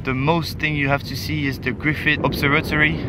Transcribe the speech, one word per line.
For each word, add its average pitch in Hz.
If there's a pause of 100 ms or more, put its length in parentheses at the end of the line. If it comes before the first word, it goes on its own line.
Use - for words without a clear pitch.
The 131
most 147
thing 156
you 143
have 139
to -
see 151
is 131
the 127
Griffith 147
Observatory, 151 (120)